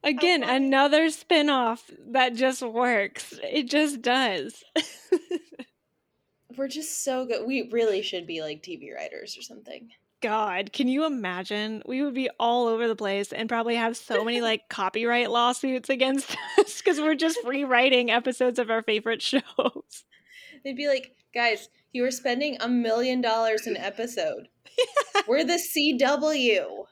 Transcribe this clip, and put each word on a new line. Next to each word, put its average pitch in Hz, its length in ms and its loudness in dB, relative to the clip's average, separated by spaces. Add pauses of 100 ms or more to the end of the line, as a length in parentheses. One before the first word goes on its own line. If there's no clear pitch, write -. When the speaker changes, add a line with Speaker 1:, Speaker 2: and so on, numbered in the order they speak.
Speaker 1:
Again, 302 380 2
Speaker 2:
I - 60 -2
want 262 140 4
it. 269 40 4
Speaker 1:
another 285 400 6
spinoff 294 720 2 (300)
that 254 240 2
just 262 280 0
works. 233 800 -2
It 262 280 -2
just 285 320 2
does. 233 640 0 (920)
<laughs> - 1000 -20
Speaker 2:
We're 269 120 -4
just 302 360 -8
so 262 200 -2
good. 233 220 -4
We 254 240 -2
really 214 320 0
should 175 240 -6
be, 165 160 -6
like, 151 200 -8
T 175 140 -12
V 135 160 -16
writers - 460 -10
or - 40 -16
something. 226 480 -18 (300)
Speaker 1:
God, 208 520 -2
can 262 160 0
you 277 180 0
imagine? 214 800 -4
We 262 160 -4
would 285 120 -2
be 262 140 -2 (100)
all 240 300 2
over 226 180 0
the 226 100 0
place 202 360 -2
and 226 160 -6
probably 233 280 0
have 233 200 -2
so 226 280 -6
many, 240 160 0
Speaker 2:
<laughs> - 20 -2
Speaker 1:
like, 220 260 -2
copyright 233 600 0
lawsuits 247 580 0
against 269 480 0 (100)
<laughs> - 120 2
us - 240 4
'cause 302 180 2
we're 311 140 4
just 320 300 0
rewriting 254 680 4
episodes 240 480 2
of 226 120 0
our 226 120 0
favorite 226 400 -2
<laughs> - 0 -
shows. - 800 -2 (600)
Speaker 2:
They'd 277 120 -8
be 294 120 -2
like, 269 260 -2 (180)
"Guys, 233 360 0 (240)
you 247 120 0
are 262 60 0
spending 254 500 -2
a 233 80 -4
million 247 520 0
dollars 226 480 0
an 208 80 -4
episode. 196 760 -6
Speaker 1:
<laughs> - 60 -20 (560)
Yeah. - 140 4
Speaker 2:
We're 277 160 2
the 339 140 0
C 302 400 0
W." 262 920 2